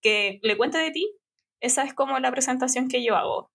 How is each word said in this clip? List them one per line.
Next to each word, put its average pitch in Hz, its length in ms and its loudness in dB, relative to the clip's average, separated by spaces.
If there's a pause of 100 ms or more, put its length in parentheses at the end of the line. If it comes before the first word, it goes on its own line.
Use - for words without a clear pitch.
que 208 400 2
le 214 160 2
cuente 262 180 2
de 320 140 0
ti, 349 200 -2 (520)
esa 254 220 2
es 277 100 -10
como 269 240 0
la 262 120 0
presentación 254 580 0
que 254 140 -2
yo 226 140 2
hago. - 380 -2